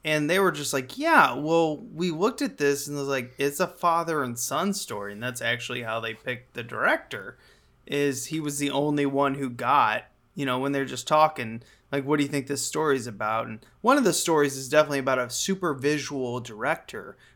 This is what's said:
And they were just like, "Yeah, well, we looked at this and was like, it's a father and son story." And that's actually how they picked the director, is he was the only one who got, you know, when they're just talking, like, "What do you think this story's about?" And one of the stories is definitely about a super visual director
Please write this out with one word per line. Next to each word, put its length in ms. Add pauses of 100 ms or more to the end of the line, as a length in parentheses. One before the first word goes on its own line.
And 260
they 100
were 120
just 220
like, 240
"Yeah, 360
well, 440
we 340
looked 300
at 160
this 300
and 100
was 100
like, 300
it's 220
a 80
father 560
and 160
son 340
story." 400
And 80
that's 200
actually 400
how 180
they 140
picked 400
the 100
director, 720 (500)
is 400
he 120
was 200
the 100
only 380
one 280
who 140
got, 560 (300)
you 100
know, 140
when 140
they're 120
just 220
talking, 560 (280)
like, 140
"What 120
do 60
you 60
think 160
this 180
story's 440
about?" 400
And 120 (220)
one 160
of 60
the 100
stories 420
is 140
definitely 300
about 200
a 120
super 420
visual 640
director 800 (180)